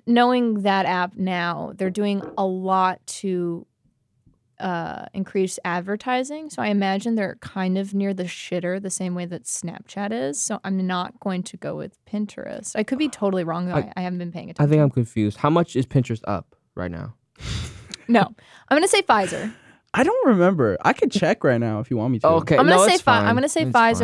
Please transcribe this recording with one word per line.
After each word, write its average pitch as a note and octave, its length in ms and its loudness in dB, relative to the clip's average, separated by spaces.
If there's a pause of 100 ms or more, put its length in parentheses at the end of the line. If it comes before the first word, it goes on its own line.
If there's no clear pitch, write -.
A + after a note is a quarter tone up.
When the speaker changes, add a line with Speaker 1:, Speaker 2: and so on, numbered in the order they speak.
Speaker 1:
knowing A#3+ 560 4
that G3 240 2
app F3+ 320 -2
now, F3 580 -2
they're F#3+ 140 -2
doing G3+ 320 -2 (160)
a G3 80 0
lot F#3 640 0
to, F3 580 -4 (960)
uh, E3+ 520 -6
increase F#3+ 520 -2
advertising. B3+ 840 -4
So C4 120 -8
I A3 60 -2
imagine G3+ 480 0
they're G3+ 260 -2
kind F#3 360 -2
of G3 160 -4
near G3 200 0
the F#3 120 -4
shitter F3+ 560 -4
the G3+ 100 -8
same F3+ 240 -4
way F3+ 100 -4
that F3 180 -10
Snapchat - 720 -8
is. C#4+ 260 -4
So G#3 240 -6
I'm F#3+ 240 -2
not F3+ 320 -4
going F#3 240 -4
to - 140 -12
go D3+ 180 -8
with D3+ 300 -12
Pinterest. - 720 -8
I A3 60 0
could B3+ 160 -2
be D4+ 100 0
totally F#3+ 340 0
wrong, E3 220 -2
though. F3+ 100 -4
Speaker 2:
I, D3 40 2
Speaker 1:
I, - 180 -6
I F#3 60 -4
haven't F3+ 160 -4
been F3 120 -8
paying E3+ 180 -12
Speaker 2:
I - 20 -14
Speaker 1:
attention. D3 180 2
Speaker 2:
think D3+ 120 6
I'm C#3+ 100 6
confused. A2 460 0
How C#3+ 120 2
much E3+ 260 2
is B2+ 100 2
Pinterest A#2+ 420 0
up - 280 -6 (200)
right F2+ 160 -6
now? F#2+ 240 -12 (240)
<laughs> - 40 -14 (640)
Speaker 1:
No. A#3 160 6
I'm - 520 -4
gonna E4 140 4
say G4+ 140 4
Pfizer. G#3 500 0 (400)
Speaker 3:
I A3+ 100 4
don't A4+ 240 2
remember. F3 540 4
I G#3 100 4
could C4+ 220 0
check E3 320 0
right B2 140 4
now A2 200 -2
if A2+ 100 -8
you B2+ 60 -2
want A#2 160 0
me A#2 80 0
to. - 80 2
Speaker 2:
Okay, E3 300 4
Speaker 1:
I'm B3+ 80 6
gonna F4+ 100 6
Speaker 2:
no, C#4 120 8
Speaker 1:
say F4+ 80 4
Speaker 2:
it's F4+ 80 0
Speaker 1:
Fi-, A#3 160 4
Speaker 2:
fine. G#3 80 2
Speaker 1:
I'm A#3 80 2
gonna C4 120 2
say D#4+ 140 0
Speaker 2:
It's A#3+ 100 0
Speaker 1:
Pfizer, A3+ 320 4